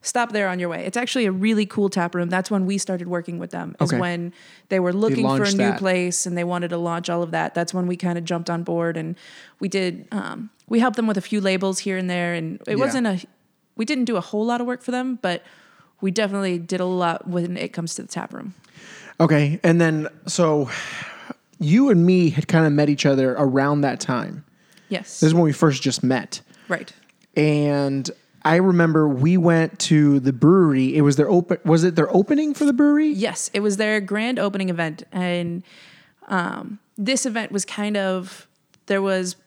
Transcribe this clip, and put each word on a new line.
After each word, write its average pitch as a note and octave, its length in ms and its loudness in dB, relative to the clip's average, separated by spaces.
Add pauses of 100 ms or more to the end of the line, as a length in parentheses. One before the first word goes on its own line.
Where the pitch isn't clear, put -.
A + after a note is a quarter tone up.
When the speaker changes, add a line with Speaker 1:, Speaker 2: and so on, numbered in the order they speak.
Speaker 1:
stop A#3 300 -4
there G3+ 160 -2
on F3+ 100 -4
your F3 120 -4
way. E3 160 -8
It's G3 120 -6
actually B3 280 -2
a F#3+ 80 2
really G#3 320 0
cool G3 240 -2
tap F3 260 -2
room. F3 140 -2
That's F#3 200 -2
when G3 160 0
we G3 120 -2
started F3+ 320 -6
working E3+ 300 -6
with F3 120 -12
them, E3+ 300 -10
is F3 100 0
Speaker 2:
Okay. B2+ 80 -2
Speaker 1:
when F3 320 -4 (380)
they F#3+ 100 0
were F3+ 140 0
Speaker 2:
They F#3+ 60 -2
Speaker 1:
looking A3 260 2
for - 100 2
a - 40 0
Speaker 2:
launched G3+ 180 0
Speaker 1:
new G3+ 80 2
Speaker 2:
that. G3 140 0
Speaker 1:
place F3+ 460 -2
and F3 120 -4
they F3 80 -2
wanted F3 240 -4
to E3+ 80 -4
launch E3+ 320 -4
all E3+ 120 -2
of E3+ 100 -6
that. D#3+ 220 -2
That's E3+ 200 -2
when F3+ 140 -2
we F3 100 -4
kinda F3 240 -4
jumped E3+ 280 -6
on E3+ 140 -4
board E3+ 320 -2
and E3 200 -6 (440)
we G3 80 -6
did, F#3 460 -4
um, G#3+ 360 -8 (180)
we A3+ 120 0
helped A#3+ 160 2
them A#3 100 -2
with G#3 120 0
a F#3 40 -4
few G#3 200 -4
labels F#3+ 380 0
here F#3+ 180 -4
and F#3 120 -4
there. F3 240 -2
And E3+ 220 -6 (100)
it G#3+ 120 -2
Speaker 2:
Yeah. C4 60 0
Speaker 1:
wasn't C4+ 220 -2
a, F#3+ 140 -2 (560)
we A3 100 -4
didn't B3+ 200 -2
do A#3 100 -2
a F3+ 60 -2
whole G#3+ 240 -4
lot A#3+ 160 -2
of A#3+ 40 -4
work B3 160 -6
for - 80 -10
them, B3+ 320 -4
but F3 220 -4 (560)
we G3 100 -2
definitely G3 480 -2
did E3+ 220 -4
a F3+ 60 -2
lot F3+ 420 -2
when F3 300 -4
it - 160 -8
comes E3+ 220 -8
to - 60 -12
the - 60 -14
tap - 260 -10
room. - 220 -12 (640)
Speaker 2:
Okay. D#3 440 4
And E3+ 160 4
then, D#3 280 2 (180)
so D3+ 420 0 (920)
you G#3+ 320 4
and E3+ 160 6
me F3+ 240 6
had - 160 -2
kinda D#3+ 240 4
met D3 180 4
each C#3+ 160 0
other C3+ 320 2
around C#3+ 440 2
that C3 180 0
time. A#2+ 460 -6 (440)
Speaker 1:
Yes. - 300 -8
Speaker 2:
This D#3 80 4
is D#3 80 4
when F3 80 6
we D#3 80 4
first C#3 320 2
just C3 200 -2
met. B2 380 -2 (280)
Speaker 1:
Right. - 220 -6 (440)
Speaker 2:
And C#3+ 720 0 (340)
I D#3 120 4
remember E3+ 520 4
we D3 300 4
went E3 420 2
to D3 420 4
the C3 120 0
brewery. C#3 640 4
It D#3 60 4
was C#3+ 160 4
their D3 120 2
open, F3 360 2
was D#3+ 180 4
it F3 120 2
their F3+ 200 2
opening D4 400 2
for D4+ 100 0
the C#4+ 80 4
brewery? D4 360 4
Speaker 1:
Yes, G3+ 440 -4
it G3+ 60 0
was G3+ 180 0
their G#3+ 240 0
grand G#3+ 380 -4
opening G3 300 -2
event. E3 420 -4
And, F3 500 -4 (680)
um, F#3+ 520 -6 (180)
this B3 300 -2
event A3 240 -6
was G3 140 -4
kind G#3 320 -6
of, F#3+ 500 -6 (400)
there G3 140 0
was F#3 340 -2 (120)